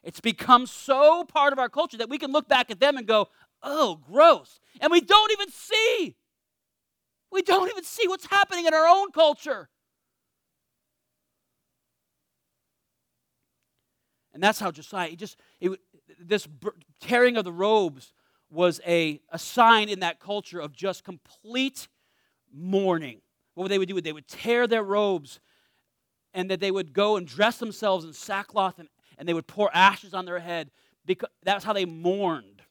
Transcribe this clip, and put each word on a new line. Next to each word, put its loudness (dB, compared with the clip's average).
It's -16
become 2
so 2
part 0
of -6
our -2
culture -6
that -6
we -8
can -8
look -2
back 2
at -8
them 4
and -12
go, 2
"Oh, -2
gross." 2
And 0
we 6
don't 4
even -6
see. -4
We -2
don't 2
even -10
see -4
what's -6
happening 0
in 4
our 4
own 4
culture. 0
And -8
that's 2
how -4
Josiah, -10
he -14
just, -16
it, -6
this -4
bur-, -12
tearing 2
of -2
the -8
robes 0
was 0
a, 0
a -12
sign 4
in -8
that -4
culture -10
of -12
just -8
complete -10
mourning. -2
What -8
they 0
would -2
do, -6
they -10
would -18
tear -2
their -2
robes -4
and -8
that -4
they -2
would -6
go 2
and -8
dress -2
themselves -4
in -20
sackcloth -6
and, -20
and -10
they 0
would -6
pour -2
ashes 2
on -8
their -10
head. -10
Because -6
that's -2
how -4
they -2
mourned. -6